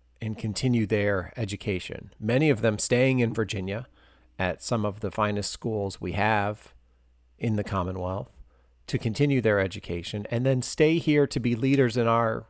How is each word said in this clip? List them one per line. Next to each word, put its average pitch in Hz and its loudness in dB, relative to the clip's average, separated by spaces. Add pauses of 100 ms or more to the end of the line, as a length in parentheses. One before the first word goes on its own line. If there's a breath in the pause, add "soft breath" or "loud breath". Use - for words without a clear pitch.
(240)
and 110 -6
continue 117 0
their 101 -2
education. 101 -6
Many 131 2
of 110 0
them 110 2
staying 127 2
in 113 2
Virginia 101 -4 (500 soft breath)
at 92 -2
some 110 -2
of 104 -4
the 104 -6
finest 104 -2
schools 104 -4
we 92 -6
have 104 -2 (640)
in 113 -2
the 104 -2
Commonwealth 92 -4 (560)
to - -4
continue 135 0
their 107 4
education 95 -4
and 120 -2
then 131 2
stay 160 2
here 147 4
to 127 -4
be 120 0
leaders 131 6
in 117 2
our 117 2